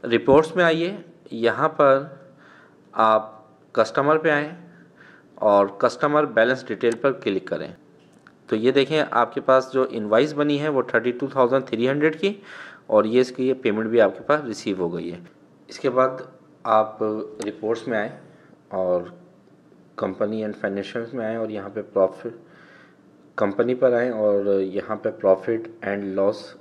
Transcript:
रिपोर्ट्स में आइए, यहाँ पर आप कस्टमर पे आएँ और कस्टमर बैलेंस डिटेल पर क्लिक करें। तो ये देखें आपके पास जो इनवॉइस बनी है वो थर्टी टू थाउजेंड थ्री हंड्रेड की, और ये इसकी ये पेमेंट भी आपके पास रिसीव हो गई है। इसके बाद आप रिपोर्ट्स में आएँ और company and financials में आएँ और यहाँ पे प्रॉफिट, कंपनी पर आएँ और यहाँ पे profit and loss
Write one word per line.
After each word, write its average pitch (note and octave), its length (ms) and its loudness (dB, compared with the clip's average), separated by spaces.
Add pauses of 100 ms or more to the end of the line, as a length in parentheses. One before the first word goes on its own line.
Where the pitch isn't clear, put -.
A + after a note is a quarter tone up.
रिपोर्ट्स C3+ 520 4
में F3+ 80 2
आइए, E3+ 340 0 (340)
यहाँ A#2 380 0
पर C#3 440 2 (800)
आप A2 380 2 (420)
कस्टमर C#3+ 440 2
पे D#3+ 120 0
आएँ D3+ 260 -2 (880)
और G2+ 400 4
कस्टमर D3 440 0
बैलेंस A#2+ 420 2
डिटेल A#2 260 -2
पर C3+ 180 0
क्लिक G2 360 -4
करें। D#2+ 260 -8 (760)
तो A2 80 -2
ये A#2 160 2
देखें C#3 280 2
आपके A#2+ 400 -2
पास C3 340 2
जो C3 120 2
इनवॉइस A#2 460 0
बनी D3 260 0
है D3+ 100 -2
वो C3+ 140 0 (120)
थर्टी A#2+ 180 0
टू C3 160 -4
थाउजेंड C3 380 2
थ्री A#2 200 0
हंड्रेड D3 300 0
की, G3 180 -2 (560)
और G#2+ 160 6
ये A#2+ 140 4
इसकी B2+ 260 -2
ये C3 80 2
पेमेंट A2 360 -2
भी A#2 80 4
आपके G2 260 2
पास D3+ 200 0
रिसीव G2+ 380 -6
हो E2+ 80 -2
गई E2+ 200 -8
है। F2 120 -14 (460)
इसके - 200 -6
बाद B2+ 380 -2 (380)
आप A2 340 2 (460)
रिपोर्ट्स A2 440 -6
में A2+ 100 -2
आएँ A2+ 140 -6 (600)
और F2+ 420 -2 (880)
company G#2 440 -4
and G#2+ 100 -6
financials G#2+ 600 -6
में A#2 120 -6
आएँ A2+ 100 -4
और A2 140 -6
यहाँ G2+ 200 -10
पे G#2 120 -8
प्रॉफिट, G2 560 -2 (1000)
कंपनी A2 360 2
पर B2 200 2
आएँ B2 160 0
और G#2 380 2 (120)
यहाँ F#2+ 360 -4 (100)
पे G#2+ 120 0
profit A2 500 2 (160)
and G2+ 340 -4
loss G2+ 240 0 (180)